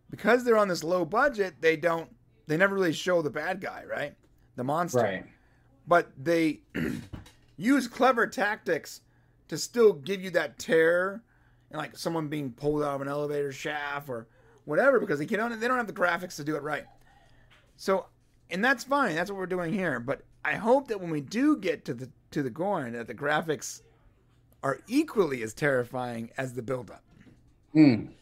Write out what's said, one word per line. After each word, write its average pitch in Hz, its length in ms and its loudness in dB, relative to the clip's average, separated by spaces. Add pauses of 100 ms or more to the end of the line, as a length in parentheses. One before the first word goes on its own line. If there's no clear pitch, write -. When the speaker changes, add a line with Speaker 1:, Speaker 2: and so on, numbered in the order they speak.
Speaker 1:
because 247 340 2
they're 233 140 6
on 208 100 4
this 170 160 -4
low 175 220 0
budget, 208 560 0
they 160 160 4
don't, 165 320 0 (380)
they 151 100 0
never 196 180 4
really 180 180 2
show 180 280 2
the 147 80 0
bad 170 320 -6
guy, 117 280 -10
right? 143 260 -6 (400)
The 123 80 -6
monster. 139 360 0
Speaker 2:
Right. 98 260 -2 (600)
Speaker 1:
But 170 220 4 (120)
they 160 400 2 (120)
<clears throat> - 40 -6 (800)
use 247 300 2
clever 240 400 2
tactics 202 760 -4 (480)
to 160 80 -6
still 220 360 6
give 170 280 -6
you 190 100 -10
that 160 280 -2
terror 180 640 2 (480)
and, 156 60 -10
like, 143 200 -10
someone 165 300 -4
being 143 240 -6
pulled 147 320 -2
out 143 120 -2
of 135 60 -6
an 135 60 -8
elevator 147 440 -4
shaft 143 580 -6
or 117 180 -8 (380)
whatever, 220 340 4
because 151 200 -2
they 151 60 -4
can't, 226 340 -4
they 233 80 -2
don't 254 100 0
have 233 100 -2
the 180 60 -10
graphics 175 440 -2
to 151 60 -10
do 151 120 -2
it 139 80 -6
right. 147 220 -6 (920)
So, 190 280 0 (440)
and 185 140 -4
that's 262 200 2
fine. 262 320 2
That's 180 140 -2
what 196 80 -8
we're 185 80 -6
doing 175 280 -4
here. 170 260 -2
But 127 220 -6 (220)
I 147 120 -2
hope 247 320 2
that 214 120 -6
when 175 100 -8
we 151 120 -4
do 254 360 2
get 175 280 -4
to 147 80 -4
the, 123 160 -12 (220)
to 151 120 -2
the 131 60 -2
Gorn, 156 440 -4
that 120 140 -8
the 123 60 -10
graphics 147 680 -4 (800)
are 135 240 0
equally 196 560 0
as 110 100 -8
terrifying 123 840 -2
as 131 160 -4
the 127 80 -8
buildup. 120 420 -8 (720)
Speaker 2:
Mm. 139 320 8
Speaker 1:
You - 20 -16 (120)